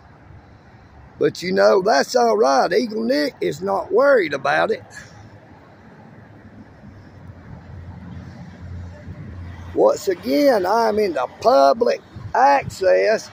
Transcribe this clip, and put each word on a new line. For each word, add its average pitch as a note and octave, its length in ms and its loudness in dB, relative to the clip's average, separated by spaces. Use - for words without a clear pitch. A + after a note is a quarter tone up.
But C#3+ 240 -2
you F3+ 100 -6
know, G3 280 6
that's A#3 340 0
all A#3 220 2
right. A#3+ 340 2
Eagle A3 340 -2
Nick C#4 360 -2
is E3 220 -4
not F#3+ 300 -4
worried A3+ 420 2
about D3 360 0
it. A3 120 -4
Once G3+ 340 2
again, A#3+ 580 0
I'm A3 320 0
in G3+ 160 0
the B2+ 140 -4
public C#3 640 4
access, G#3+ 1000 2